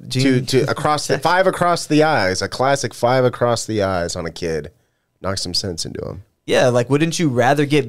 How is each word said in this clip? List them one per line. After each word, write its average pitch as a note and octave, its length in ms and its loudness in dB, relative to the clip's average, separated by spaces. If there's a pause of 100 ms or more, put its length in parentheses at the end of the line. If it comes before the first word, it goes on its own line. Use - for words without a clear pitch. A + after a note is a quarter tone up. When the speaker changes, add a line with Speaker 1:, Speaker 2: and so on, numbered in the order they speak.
Speaker 1:
Gene B2+ 400 0
Speaker 2:
to C3 220 2
across D3+ 380 -2
the, D3+ 120 0
Speaker 1:
<laughs> D#3+ 120 0
Speaker 2:
five F#3 160 2
across F3 400 0
the D3+ 160 4
eyes, G#2 380 2
a G2 60 -2
classic C3 460 0
five B2+ 320 2
across A#2+ 400 0
the G#2+ 180 0
eyes F2+ 320 -2
on F2 100 -6
a D#2+ 60 -6
kid. D#2+ 400 -6 (500)
Knock F#2+ 160 -4
some F2+ 160 -4
sense F2 320 -2
into - 200 -10
him. C#2 180 -12 (220)
Speaker 1:
Yeah, D3+ 220 2
like, A#2+ 220 2
wouldn't D3+ 300 0
you E3 100 2
rather C3 360 2
get C#3 240 2